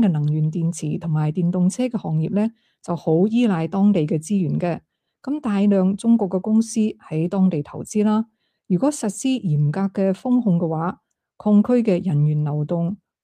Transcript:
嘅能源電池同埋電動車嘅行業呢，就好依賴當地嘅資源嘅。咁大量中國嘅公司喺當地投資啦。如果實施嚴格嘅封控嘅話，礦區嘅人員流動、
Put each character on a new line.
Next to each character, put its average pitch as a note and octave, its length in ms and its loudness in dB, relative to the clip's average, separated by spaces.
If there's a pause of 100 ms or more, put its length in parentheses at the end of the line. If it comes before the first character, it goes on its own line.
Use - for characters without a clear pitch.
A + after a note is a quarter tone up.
嘅 G#3 80 4
能 D3+ 160 -2
源 D#3 260 0
電 E3 180 -2
池 D3 280 -6
同 E3+ 120 -8
埋 D3+ 220 -2
電 F3 180 -2
動 F3+ 200 2
車 B3 140 -4
嘅 B3 120 -4
行 E3 220 -4
業 D#3+ 160 -2
呢， G#3+ 160 0 (320)
就 F3 120 -6
好 E3 320 2
依 A#3 200 2
賴 E3 200 0
當 G3 240 2
地 F#3+ 100 2
嘅 D3+ 180 0
資 G3+ 180 -4
源 D#3 220 0
嘅。 E3+ 220 -4 (420)
咁 D4 180 -6
大 G3+ 200 -2
量 G3 360 2
中 A#3 220 2
國 G#3 100 0
嘅 F#3+ 100 -2
公 G#3+ 220 2
司 A3+ 180 -2 (300)
喺 D#3+ 180 -2
當 F#3+ 220 2
地 D#3+ 140 0
投 - 200 -10
資 G#3 220 -2
啦。 G#3+ 220 2 (400)
如 F3+ 120 0
果 C4+ 140 2
實 A#3 160 -6
施 A3+ 200 -4
嚴 D3+ 420 0
格 G3 320 -2
嘅 F#3+ 100 2
封 B3 300 0
控 F#3 160 2
嘅 E3+ 100 -2
話， D#3+ 300 -4 (400)
礦 G#3 280 4
區 B3 160 2
嘅 F#3 220 0
人 D3+ 220 2
員 D3+ 180 0
流 D3+ 200 -2
動、 E3+ 320 -2 (280)